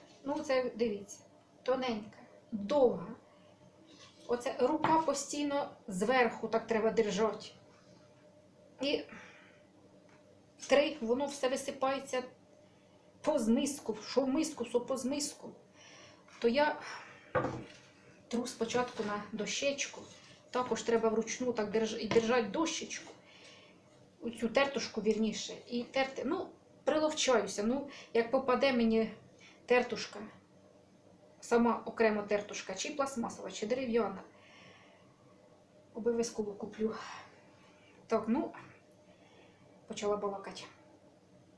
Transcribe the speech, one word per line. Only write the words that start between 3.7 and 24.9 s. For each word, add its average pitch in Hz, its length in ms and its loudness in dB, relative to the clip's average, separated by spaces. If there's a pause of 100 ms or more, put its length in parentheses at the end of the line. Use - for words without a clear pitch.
Оце 240 320 -2
рука 311 420 4
постійно 285 680 -2 (180)
зверху 226 600 2
так 220 200 0
треба 220 240 2
держати. 208 540 0 (1400)
І 285 220 0 (1600)
три, 285 340 4
воно 247 240 0
все - 240 -2
висипається 262 760 -2 (960)
по 302 180 2
змиску, 226 580 2 (120)
що 254 120 2
в 269 80 2
миску, 277 360 0
що 240 160 0
по 262 160 -2
змиску. - 520 -4 (880)
То 233 80 4
я 294 320 4 (1500)
тру 240 200 -2
спочатку 240 560 -2
на 208 280 -4
дощечку. - 680 -4 (500)
Також 247 320 0
треба 226 260 4
вручну 226 440 0
так 208 180 -2
держ-, 220 260 0
і 220 100 -4
держати 226 400 4
дощечку. - 640 -4 (1080)
Оцю 233 280 -2
тертушку, 269 520 0